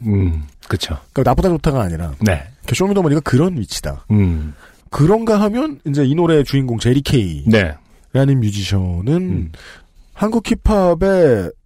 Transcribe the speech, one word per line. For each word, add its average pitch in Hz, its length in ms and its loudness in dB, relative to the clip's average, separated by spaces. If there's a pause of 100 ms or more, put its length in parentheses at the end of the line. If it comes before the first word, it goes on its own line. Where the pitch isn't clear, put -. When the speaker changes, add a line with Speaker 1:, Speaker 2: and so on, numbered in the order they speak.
Speaker 1:
음, 92 380 0 (240)
그쵸. - 280 -6 (160)
Speaker 2:
그러니까 131 200 0
나쁘다 185 180 2
좋다가 147 320 0
아니라 82 400 -4
Speaker 1:
네. 92 220 0 (180)
Speaker 2:
이렇게 - 140 -4
쇼미더머니가 180 460 2
그런 165 360 0
위치다. 80 540 -10
Speaker 1:
음. 82 420 0 (380)
Speaker 2:
그런가 208 500 2
하면 254 460 -2
이제 139 180 0
이 131 80 2
노래의 160 320 2
주인공 127 320 -2
제리 127 240 0
케이 87 460 -2
Speaker 1:
네. 101 260 4 (400)
Speaker 2:
라는 135 260 2
뮤지션은 95 760 -2
Speaker 1:
음. 175 360 -4 (640)
Speaker 2:
한국 220 320 -2
힙합의 180 1040 2 (140)